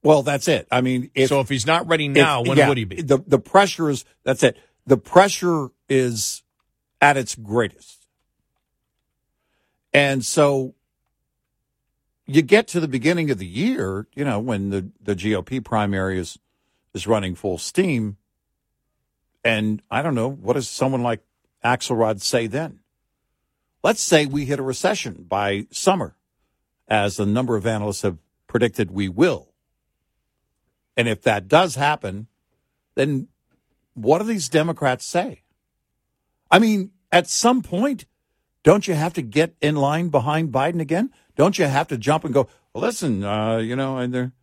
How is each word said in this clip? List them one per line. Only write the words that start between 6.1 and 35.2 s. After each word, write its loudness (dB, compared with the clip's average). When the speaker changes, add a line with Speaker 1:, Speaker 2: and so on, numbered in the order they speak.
Speaker 1:
at 6
its -6
greatest. -4
And 2
so 0
you 2
get 4
to -2
the -2
beginning 0
of -2
the -10
year, -4
you -8
know, -2
when -4
the, -4
the -4
G -2
O -2
P -8
primary -2
is, -10
is -8
running 0
full -6
steam. -4
And 0
I -2
don't -2
know, -2
what -4
does -4
someone -2
like -2
Axelrod 0
say -2
then? -6
Let's 2
say 4
we -4
hit -2
a -6
recession -4
by -2
summer, -2
as 0
a 0
number 0
of -2
analysts -4
have -2
predicted -2
we -4
will. 0
And 0
if -4
that 0
does 4
happen, -4
then -2
what 2
do -2
these -4
Democrats 0
say? -4